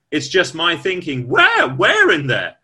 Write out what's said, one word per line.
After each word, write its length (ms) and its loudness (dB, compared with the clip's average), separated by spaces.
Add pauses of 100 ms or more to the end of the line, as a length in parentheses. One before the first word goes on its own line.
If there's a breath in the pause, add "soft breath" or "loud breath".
(100)
It's 180 -2
just 260 0
my 200 0
thinking." 540 -6
Where? 400 2
Where 420 2
in 160 0
there? 380 -4